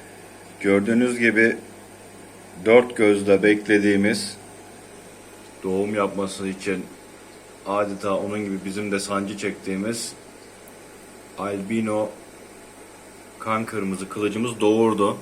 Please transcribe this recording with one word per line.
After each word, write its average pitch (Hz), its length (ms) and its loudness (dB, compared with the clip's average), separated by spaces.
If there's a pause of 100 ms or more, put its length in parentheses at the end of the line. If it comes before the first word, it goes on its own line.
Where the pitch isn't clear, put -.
(600)
Gördüğünüz 117 580 2
gibi 113 380 4 (1080)
dört 123 320 6
gözle 101 460 4
beklediğimiz, 104 960 2 (1300)
doğum 98 320 -2
yapması 98 540 -4
için 95 360 -6 (840)
adeta 98 500 -2
onun 104 280 -4
gibi 98 200 -6
bizim 98 280 -6
de 98 80 -2
sancı 101 380 -6
çektiğimiz 101 720 -6 (1300)
albino 107 680 -4 (1300)
kan 110 260 -2
kırmızı 95 440 -6
kılıcımız 110 520 -4
doğurdu. 107 600 4